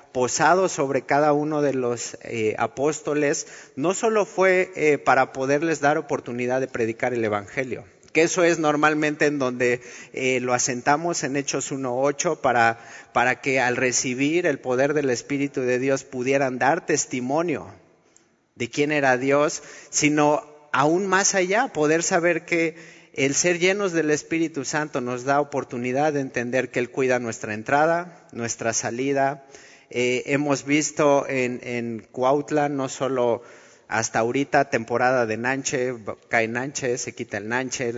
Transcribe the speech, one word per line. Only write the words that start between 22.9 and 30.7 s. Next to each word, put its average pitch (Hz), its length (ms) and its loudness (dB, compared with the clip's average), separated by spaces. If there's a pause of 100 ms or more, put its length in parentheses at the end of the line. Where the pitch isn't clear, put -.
el 139 200 0
ser 175 240 2
llenos 190 340 0
del 160 180 0
Espíritu 151 560 -2
Santo 151 340 -4
nos 123 240 -6
da 139 160 2
oportunidad 135 720 -2
de 143 80 -2
entender 127 500 -2
que 127 100 -2
Él 123 100 -4
cuida 127 280 0
nuestra 113 360 -6
entrada, 156 760 0
nuestra 117 420 -4
salida. 135 720 -2 (480)
Eh, 123 380 0
hemos 139 320 0
visto 143 640 2